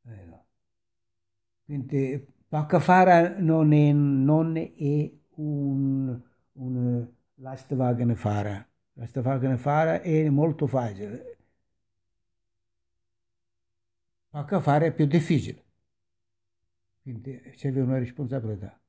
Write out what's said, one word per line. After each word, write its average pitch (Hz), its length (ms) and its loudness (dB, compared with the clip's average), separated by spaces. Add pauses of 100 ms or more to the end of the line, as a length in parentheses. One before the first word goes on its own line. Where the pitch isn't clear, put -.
Eh, 104 200 -20
no. - 200 -20 (1200)
Quindi, 135 600 -4 (220)
Paccafara 175 920 4
non 160 340 4
è, 147 180 6
non 147 680 2
è 151 540 -2 (240)
un, 135 840 -2 (340)
un 123 540 -4 (280)
Lastwagenfahrer. 120 1300 -4 (260)
Lastwagenfahrer 135 1080 -2
è 156 280 0
molto 151 380 0
facile. 120 680 -6 (3000)
Paccafara 151 540 0
è 156 80 0
più 151 120 2
difficile. 147 580 0 (1400)
Quindi, 123 380 -16 (160)
c'è - 140 -6
una 131 280 0
responsabilità. 117 920 -8